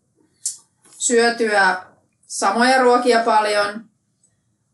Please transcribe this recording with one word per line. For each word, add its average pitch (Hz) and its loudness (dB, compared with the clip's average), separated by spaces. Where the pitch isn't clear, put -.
syötyä 226 0
samoja 240 0
ruokia 247 2
paljon, 208 -2